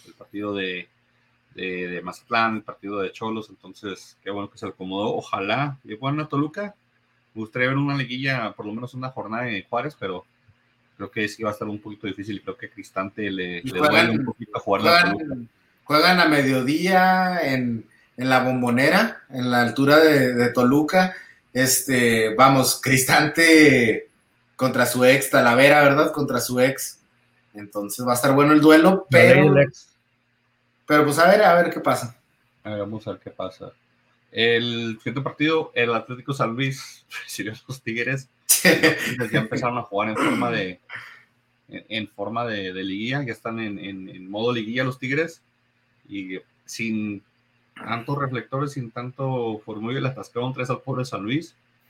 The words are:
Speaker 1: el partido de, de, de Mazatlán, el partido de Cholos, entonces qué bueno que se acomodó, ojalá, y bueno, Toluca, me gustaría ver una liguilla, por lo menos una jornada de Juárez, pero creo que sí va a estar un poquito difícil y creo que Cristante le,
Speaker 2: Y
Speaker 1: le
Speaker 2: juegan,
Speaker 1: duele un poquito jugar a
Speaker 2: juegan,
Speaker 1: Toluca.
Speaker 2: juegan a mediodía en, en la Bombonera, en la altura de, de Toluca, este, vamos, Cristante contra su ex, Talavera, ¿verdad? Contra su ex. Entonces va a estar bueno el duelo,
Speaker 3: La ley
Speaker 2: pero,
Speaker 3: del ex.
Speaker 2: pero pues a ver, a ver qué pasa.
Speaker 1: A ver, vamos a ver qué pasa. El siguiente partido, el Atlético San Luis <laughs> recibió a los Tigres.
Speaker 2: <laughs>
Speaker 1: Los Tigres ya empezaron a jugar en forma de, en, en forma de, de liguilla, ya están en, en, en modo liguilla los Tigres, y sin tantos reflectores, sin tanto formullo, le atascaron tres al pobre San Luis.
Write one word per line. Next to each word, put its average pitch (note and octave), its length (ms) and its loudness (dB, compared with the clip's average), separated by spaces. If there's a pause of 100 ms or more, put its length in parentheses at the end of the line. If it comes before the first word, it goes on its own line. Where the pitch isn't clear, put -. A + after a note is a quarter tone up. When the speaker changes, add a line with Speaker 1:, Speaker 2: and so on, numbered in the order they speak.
Speaker 1:
el - 60 -20
partido G2+ 420 -10
de, F#2 320 -6 (680)
de, F2+ 340 -8
de F2 120 -10
Mazatlán, A2+ 560 -4
el G#2 60 -12
partido G2+ 360 -10
de F#2+ 120 -6
Cholos, A2+ 380 -10
entonces F#2+ 760 -16
qué F#2+ 80 -12
bueno G2+ 180 -8
que - 80 -20
se G#2 100 -10
acomodó, G2 480 -6
ojalá, A#2+ 680 -4
y A2 120 -14
bueno, D3 340 -6
Toluca, D#3 460 -6 (580)
me A2 80 -10
gustaría B2+ 280 -2
ver C3+ 80 -2
una C#3+ 200 -2
liguilla, B2+ 560 -6
por G#2+ 120 -14
lo G#2 80 -10
menos A#2+ 200 -12
una B2+ 160 -10
jornada A2 340 -8
de G#2+ 260 -8
Juárez, B2 300 -6
pero F#2+ 260 -8 (720)
creo G2 140 -12
que G#2+ 160 -4
sí A2 160 -10
va G#2+ 60 -4
a G#2 40 -6
estar A2 140 -10
un G#2 120 -10
poquito G#2 280 -14
difícil G2 300 -10
y - 40 -12
creo - 160 -14
que G2+ 120 -18
Cristante G2 600 -10
le, F2+ 300 -8
Speaker 2:
Y F2 100 -10
Speaker 1:
le F2+ 100 -6
Speaker 2:
juegan, - 280 4
Speaker 1:
duele A2+ 120 0
un C3 60 -6
poquito - 340 -10
jugar G2 220 -2
a - 20 -6 (180)
Speaker 2:
juegan, E3 160 0
Speaker 1:
Toluca. C#3 240 -10 (420)
Speaker 2:
juegan E3+ 360 4
a E3 60 6
mediodía F3 1160 2
en, B2+ 420 -2 (320)
en B2+ 120 -4
la B2+ 140 4
Bombonera, B2+ 880 0
en B2+ 220 -4
la B2 100 2
altura C3+ 380 4
de, C#3 340 4
de A#2+ 160 2
Toluca, D3+ 640 2 (400)
este, A#2+ 840 0
vamos, C3 460 4
Cristante D3 1300 4 (480)
contra B2 280 0
su B2 200 2
ex, C3+ 260 4
Talavera, C3+ 500 6
¿verdad? C#3+ 300 4
Contra C3 280 -2
su B2 200 -4
ex. - 400 -2 (560)
Entonces G#2 500 -8
va B2 60 0
a B2 40 2
estar C3+ 200 2
bueno D3 180 6
el D3+ 80 8
duelo, D#3+ 480 6
Speaker 3:
La E3+ 100 6
ley B2 140 8
Speaker 2:
pero, C#3+ 200 6
Speaker 3:
del C#3 100 6
ex. - 240 -8 (960)
Speaker 2:
pero D3+ 200 4
pues C#3 120 0
a F3 140 6
ver, G#3 100 6
a F3+ 140 6
ver E3+ 180 2
qué - 60 -8
pasa. - 360 -4 (480)
Speaker 1:
A G#2+ 80 -12
ver, G#2 100 -6
vamos G#2+ 260 -10
a G#2 60 -8
ver F#2 80 -16
qué F#2+ 100 -16
pasa. F#2+ 400 -12 (600)
El A#2 680 -2
siguiente A#2+ 220 -6
partido, D#3 520 -2
el A#2+ 220 0
Atlético B2+ 380 -10
San A#2 220 -2
Luis C3+ 480 -8 (100)
<laughs> - 100 -14
recibió G2+ 300 -10
a - 20 -16 (120)
los - 140 -14
Tigres. A#2+ 480 -6 (180)
Speaker 2:
<laughs> - 160 0
Speaker 1:
Los D#3+ 420 4
Tigres A#2+ 260 -6
ya A2+ 80 2
empezaron A#2+ 400 -4
a - 20 -8
jugar G#2 280 -4
en A2 80 -6
forma A#2+ 340 -2
de, G2 280 -6 (880)
en, E2 200 -18
en G#2+ 200 -8
forma A2 360 -8
de, G2+ 260 -8
de F#2+ 120 -10
liguilla, A2 400 -6
ya A#2+ 100 -8
están A2+ 260 -10
en, G#2 200 -10
en, F#2+ 300 -14
en F#2 200 -18
modo A2+ 240 -4
liguilla A#2+ 300 -4
los B2+ 160 -6
Tigres, D3 420 -6 (680)
y F#2 300 -12 (280)
sin G#2+ 580 -8 (520)
tantos A#2+ 440 -8
reflectores, C3+ 540 -6
sin A#2+ 180 -10
tanto B2 760 -6
formullo, A2+ 340 -8
le C3+ 100 -4
atascaron B2+ 440 -8
tres B2+ 160 -8
al A#2+ 120 -6
pobre B2+ 220 -6
San G#2 200 -10
Luis. C#3 320 -6 (340)